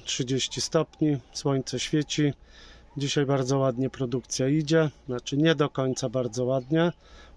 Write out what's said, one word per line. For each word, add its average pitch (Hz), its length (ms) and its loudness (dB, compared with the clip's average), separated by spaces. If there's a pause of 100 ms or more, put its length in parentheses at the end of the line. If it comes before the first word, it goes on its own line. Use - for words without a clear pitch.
trzydzieści 127 560 -4
stopni, 151 580 0 (140)
słońce 135 480 -2
świeci. 147 520 0 (640)
Dzisiaj 139 300 0
bardzo 135 320 2
ładnie 131 320 0
produkcja 131 580 -2
idzie. 156 420 4 (160)
Znaczy, 127 300 -6
nie 160 180 6
do 143 140 2
końca 131 400 -2
bardzo 120 360 -2
ładnie, 135 480 2 (440)